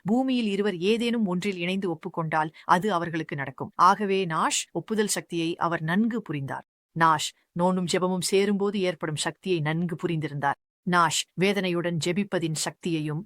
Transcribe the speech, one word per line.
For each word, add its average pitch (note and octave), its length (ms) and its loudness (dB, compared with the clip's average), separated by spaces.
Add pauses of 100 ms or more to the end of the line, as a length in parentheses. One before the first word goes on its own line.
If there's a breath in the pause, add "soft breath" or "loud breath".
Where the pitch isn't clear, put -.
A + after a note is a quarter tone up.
பூமியில் B3 440 0
இருவர் G3 300 -2
ஏதேனும் A3+ 500 0
ஒன்றில் F3+ 300 -2
இணைந்து F#3 340 -2
ஒப்புக்கொண்டால் D#3+ 600 -2 (140 loud breath)
அது F3+ 280 2
அவர்களுக்கு E3 440 -4
நடக்கும். C3 380 -8
ஆகவே F#3+ 520 4
நாஷ் F3 460 -2
ஒப்புதல் G#3+ 340 0
சக்தியை E3+ 500 -2
அவர் E3 240 -2
நன்கு G#3+ 420 0
புரிந்தார். C3+ 420 -6 (340)
நாஷ் D#3+ 360 2 (240)
நோனும் F#3 340 2
ஜெபமும் F#3 280 2
சேரும்போது G3+ 600 2
ஏற்படும் E3+ 360 -2
சக்தியை E3+ 440 -2
நன்கு D#3+ 360 0
புரிந்திருந்தார். D3 720 -2 (220)
நாஷ் E3+ 300 4 (140)
வேதனையுடன் F3 680 0
ஜெபிப்பதின் F3 500 0
சக்தியையும் D#3 720 -4